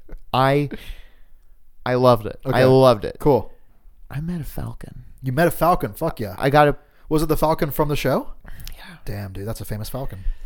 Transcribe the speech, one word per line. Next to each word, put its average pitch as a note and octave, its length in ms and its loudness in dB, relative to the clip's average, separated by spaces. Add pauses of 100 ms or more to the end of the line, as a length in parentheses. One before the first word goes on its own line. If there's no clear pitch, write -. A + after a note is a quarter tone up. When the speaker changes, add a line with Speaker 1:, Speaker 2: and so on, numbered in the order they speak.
Speaker 1:
<laughs> - 300 -12
Speaker 2:
I, C#3 380 2 (1120)
I B2 100 0
loved B2 320 4
it. - 180 -10
Speaker 1:
Okay. B2+ 160 0
Speaker 2:
I C3 40 6
loved C3 400 6
it. - 160 -6
Speaker 1:
Cool. C3 320 2 (580)
Speaker 2:
I C#3 100 -6
met E3 200 -6
a C3 40 -8
falcon. - 600 -10 (180)
Speaker 1:
You C3 100 -4
met D#3+ 160 4
a - 40 0
falcon? D#3+ 400 0
Fuck D#3+ 280 -4
yeah. G2 180 -8
Speaker 2:
I C#3 120 2
got D3 180 6
a C#3 80 0 (320)
Speaker 1:
Was D#3 140 2
it B2 40 0
the C#3+ 100 2
falcon D#3 340 0
from D3 180 0
the C#3+ 80 -2
show? D3 360 0 (440)
Speaker 2:
Yeah. F3+ 280 -18
Speaker 1:
Damn, G2 280 -8
dude, G2 140 -10
that's A2+ 140 -8
a G#2 40 -8
famous G#2+ 240 -8
falcon. G2 360 -8 (220)